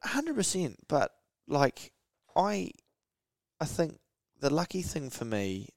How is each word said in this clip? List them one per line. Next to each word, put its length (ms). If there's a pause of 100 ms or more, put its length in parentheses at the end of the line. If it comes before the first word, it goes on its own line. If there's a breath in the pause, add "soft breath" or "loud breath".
a 60
hundred 260
percent. 420 (120)
But, 260 (320)
like, 460 (420)
I, 360 (920)
I 40
think 320 (440)
the 120
lucky 280
thing 280
for 160
me 520